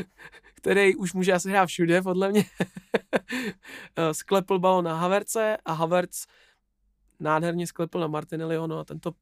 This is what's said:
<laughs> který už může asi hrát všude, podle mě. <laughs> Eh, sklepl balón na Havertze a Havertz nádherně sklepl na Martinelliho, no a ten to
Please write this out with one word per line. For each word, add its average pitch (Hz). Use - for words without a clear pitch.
<laughs> -
který 196
už 185
může 185
asi 180
hrát 196
všude, 170
podle 190
mě. 208
<laughs> -
Eh, 160
sklepl 190
balón 185
na 160
Havertze 208
a 160
Havertz 165
nádherně 170
sklepl 170
na 160
Martinelliho, 160
no 160
a 156
ten 160
to 170